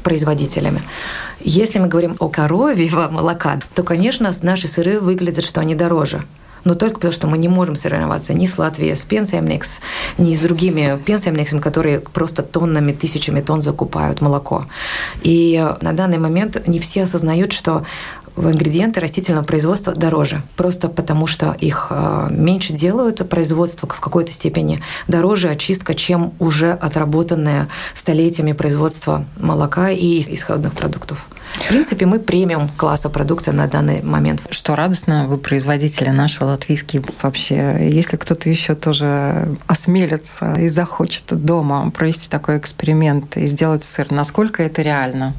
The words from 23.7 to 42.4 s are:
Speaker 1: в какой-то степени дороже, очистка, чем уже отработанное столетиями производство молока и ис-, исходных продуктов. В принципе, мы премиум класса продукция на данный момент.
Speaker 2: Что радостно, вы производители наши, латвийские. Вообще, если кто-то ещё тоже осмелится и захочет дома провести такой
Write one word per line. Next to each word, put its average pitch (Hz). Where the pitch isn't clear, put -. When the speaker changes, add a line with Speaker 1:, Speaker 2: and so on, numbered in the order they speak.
Speaker 1:
в -
какой-то 165
степени 156
дороже, 180
очистка, 170
чем 170
уже 165
отработанное 151
столетиями 165
производство 151
молока 151
и 175
ис-, 147
исходных 151
продуктов. -
В -
принципе, 226
мы 202
премиум 170
класса 151
продукция 147
на 147
данный 147
момент. -
Speaker 2:
Что -
радостно, 156
вы 139
производители 143
наши, 139
латвийские. 139
Вообще, 139
если 156
кто-то -
ещё 165
тоже 147
осмелится 165
и 165
захочет -
дома 151
провести 160
такой 151